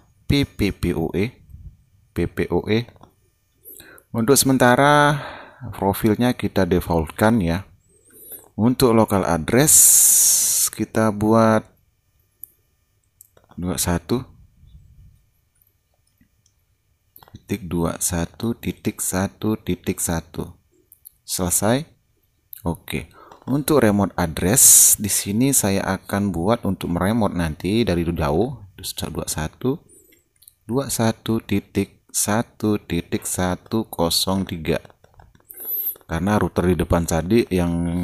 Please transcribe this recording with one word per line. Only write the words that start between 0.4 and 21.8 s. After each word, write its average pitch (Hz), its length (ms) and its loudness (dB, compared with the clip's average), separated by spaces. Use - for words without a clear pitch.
P 98 240 -2
P 87 240 -4
O 80 160 -4
E. 104 240 -4
P 85 160 -2
P - 200 -4
O 87 160 0
E. 113 200 0
Untuk 113 280 2
sementara 139 800 4
profilnya 107 560 2
kita 101 320 -2
defaultkan, 87 800 2
ya. 82 240 -2
Untuk 120 400 4
local 107 280 4
address 85 520 2
kita 110 400 -2
buat 110 560 2
dua 87 160 -6
satu 104 480 -2
titik 98 320 -10
dua 85 320 -4
satu 90 560 -4
titik - 480 -8
satu 98 560 -4
titik - 400 -6
satu. - 560 -8
Selesai. 104 640 -2